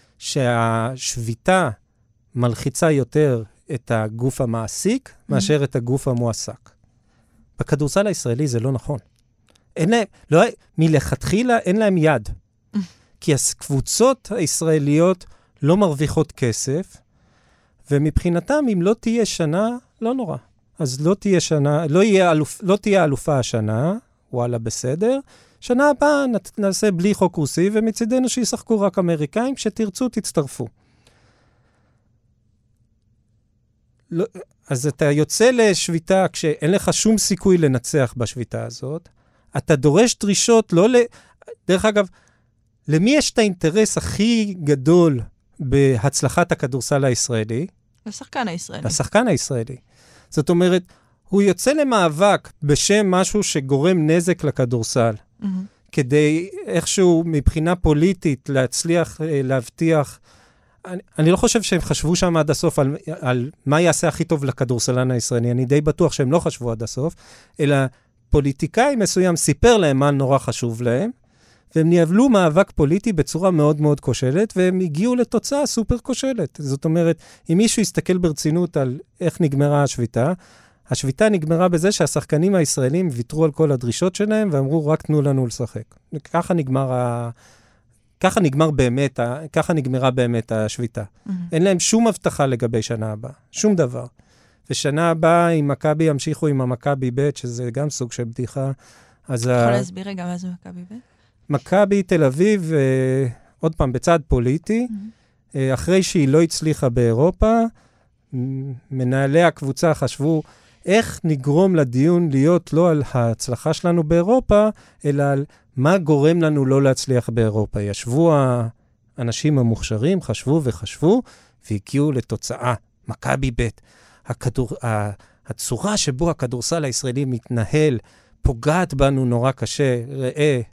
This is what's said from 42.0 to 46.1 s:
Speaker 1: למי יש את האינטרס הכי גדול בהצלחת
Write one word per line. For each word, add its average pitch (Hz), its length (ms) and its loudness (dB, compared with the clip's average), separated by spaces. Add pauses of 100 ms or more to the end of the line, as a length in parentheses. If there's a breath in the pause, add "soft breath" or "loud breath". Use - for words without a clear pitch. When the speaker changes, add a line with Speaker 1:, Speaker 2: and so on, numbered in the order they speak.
Speaker 1:
למי 160 220 2
יש 285 200 2
את - 80 -10
האינטרס 202 580 0
הכי 214 580 -2 (100)
גדול 147 560 4 (400)
בהצלחת 139 920 0